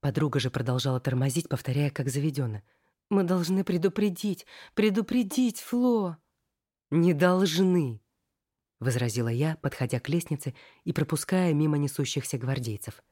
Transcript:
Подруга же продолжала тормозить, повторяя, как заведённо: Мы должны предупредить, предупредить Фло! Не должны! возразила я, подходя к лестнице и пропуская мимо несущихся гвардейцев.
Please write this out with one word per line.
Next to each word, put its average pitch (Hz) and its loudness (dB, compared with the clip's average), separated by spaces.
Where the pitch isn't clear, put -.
Подруга 143 0
же 123 -2
продолжала 127 -2
тормозить, 127 0
повторяя, 139 -2
как 135 -4
заведённо: 135 -2
Мы 196 4
должны 180 0
предупредить, 185 0
предупредить 220 0
Фло! 233 0
Не 170 4
должны! 180 4
возразила 117 0
я, 139 0
подходя 131 -4
к - -6
лестнице 151 -4
и - -6
пропуская 170 0
мимо 147 2
несущихся 143 -4
гвардейцев. 120 -6